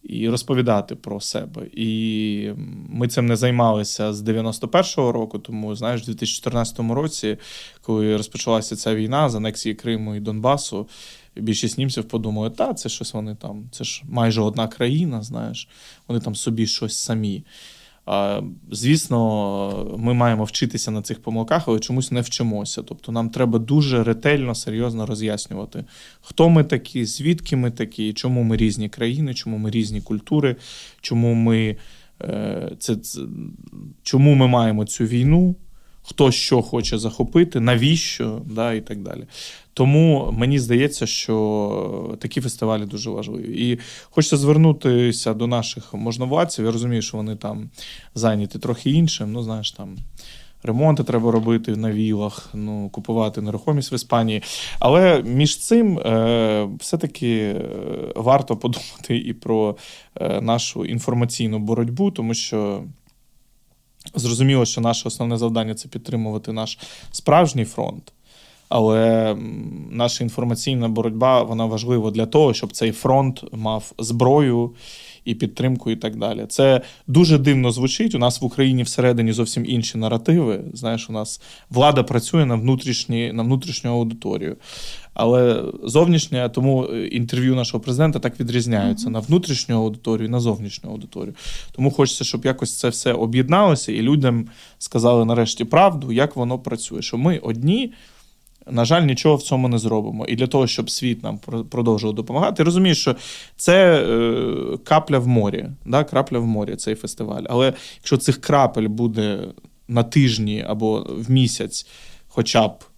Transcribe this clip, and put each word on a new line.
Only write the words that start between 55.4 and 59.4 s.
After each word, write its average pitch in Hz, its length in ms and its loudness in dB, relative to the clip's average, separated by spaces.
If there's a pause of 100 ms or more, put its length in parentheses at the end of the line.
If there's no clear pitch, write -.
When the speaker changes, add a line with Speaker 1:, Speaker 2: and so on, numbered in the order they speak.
Speaker 1:
цим, 226 400 4
е, 113 720 2 (120)
все-таки, 120 580 -2
е, 104 220 -2 (560)
варто 123 400 2
подумати - 600 -4
і 117 160 -4
про, 110 440 0 (440)